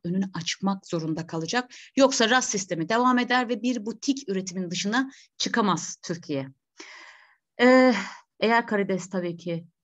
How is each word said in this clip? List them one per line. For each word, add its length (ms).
önünü 300
açmak 520
zorunda 400
kalacak. 440
Yoksa 340
ras 180
sistemi 400
devam 300
eder 300
ve 140
bir 240
butik 420
üretimin 420
dışına 400
çıkamaz 640
Türkiye. 460
E, 340
eğer 260
karides 440
tabii 260
ki 300